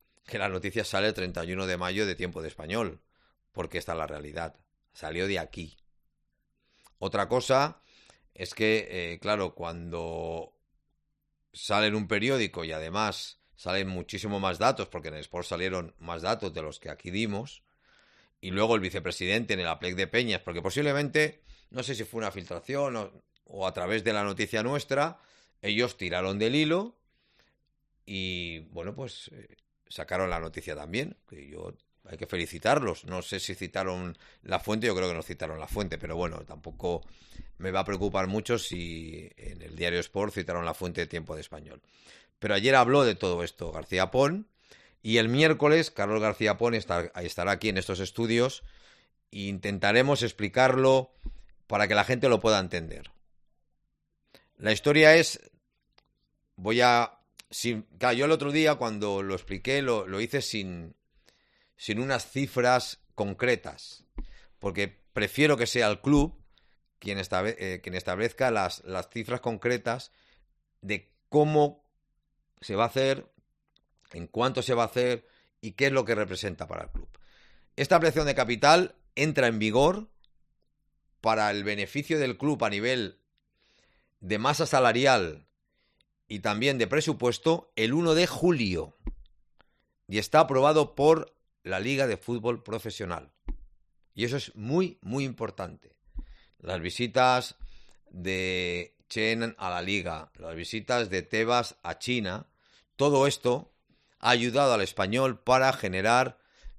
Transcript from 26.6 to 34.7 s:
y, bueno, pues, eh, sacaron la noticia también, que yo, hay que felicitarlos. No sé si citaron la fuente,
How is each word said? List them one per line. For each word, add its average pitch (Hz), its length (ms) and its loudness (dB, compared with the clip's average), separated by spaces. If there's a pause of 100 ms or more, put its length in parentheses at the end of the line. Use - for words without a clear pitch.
y, 90 540 -6 (100)
bueno, 85 240 -10
pues, - 380 -12
eh, - 240 -20 (320)
sacaron 92 420 -4
la 85 100 -4
noticia 82 340 -8
también, 85 420 -6 (120)
que 71 200 -20
yo, 82 260 -14 (300)
hay 87 120 -18
que - 100 -12
felicitarlos. 92 800 -2
No 90 180 -8
sé 95 180 -8
si 92 140 -8
citaron 90 640 -6 (260)
la 92 160 -4
fuente, 110 280 -2